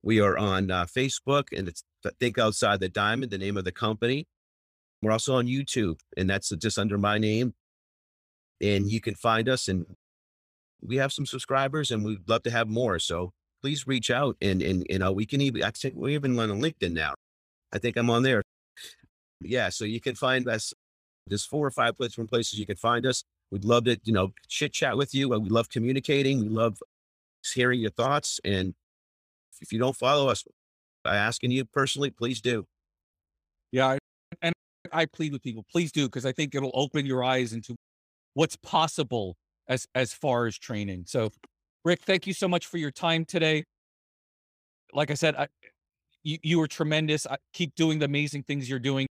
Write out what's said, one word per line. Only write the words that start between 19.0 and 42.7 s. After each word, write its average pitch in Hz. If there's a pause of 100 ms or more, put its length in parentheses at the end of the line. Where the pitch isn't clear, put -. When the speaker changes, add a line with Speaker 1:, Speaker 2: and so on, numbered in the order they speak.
Speaker 1:
Yeah, 107
so 107
you 113
can 123
find 127
us. 113 (520)
There's 101
four 147
or 131
five 117
different 117
places 117
you 104
can 101
find 117
us. - (280)
We'd 98
love 117
to, 117
you 113
know, 98 (140)
chit -
chat 123
with 135
you. 135
We 107
love 113
communicating. 135
We 107
love 110 (720)
hearing 123
your 107
thoughts. 139
And 95 (880)
if -
you 110
don't 127
follow 139
us, 110 (600)
I 98
asking 117
you 127
personally, 139
please 117
do. 117 (1040)
Speaker 2:
Yeah, 131
I, 135 (420)
and 170 (380)
I 160
plead 156
with 127
people, 110
please 170
do, 143
'cause 123
I 131
think 143
it'll 135
open 139
your 127
eyes 127
into 117 (580)
what's 156
possible 120 (320)
as, 127 (100)
as 127
far 120
as 107
training. 98
So, 110 (540)
Rick, 170
thank 190
you 190
so 190
much 175
for 175